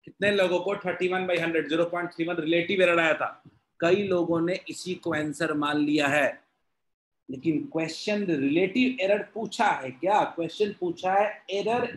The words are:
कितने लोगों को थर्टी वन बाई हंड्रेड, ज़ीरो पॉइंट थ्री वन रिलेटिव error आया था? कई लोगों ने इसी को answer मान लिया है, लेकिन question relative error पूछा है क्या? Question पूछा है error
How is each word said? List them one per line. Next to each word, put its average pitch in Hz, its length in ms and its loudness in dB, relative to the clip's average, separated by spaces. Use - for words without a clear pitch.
कितने 202 260 -2
लोगों 180 280 2
को 196 160 -2
थर्टी 180 320 -2
वन 185 200 -2
बाई 180 100 2
हंड्रेड, 165 320 -2
ज़ीरो 165 160 2
पॉइंट 175 280 -4
थ्री 165 140 -4
वन 175 80 -4
रिलेटिव 170 460 0
error 175 180 6
आया 160 140 4
था? 120 300 -4
कई 190 280 2
लोगों 170 340 0
ने 175 180 -2
इसी - 260 -8
को 165 180 -6
answer 156 400 -2
मान 147 240 0
लिया 147 300 2
है, 139 320 2
लेकिन 143 440 -2
question 196 520 -2
relative 170 760 2
error 202 220 2
पूछा 220 320 -2
है 131 260 0
क्या? 180 320 2
Question 202 440 -2
पूछा 180 340 -2
है 202 160 2
error 220 280 0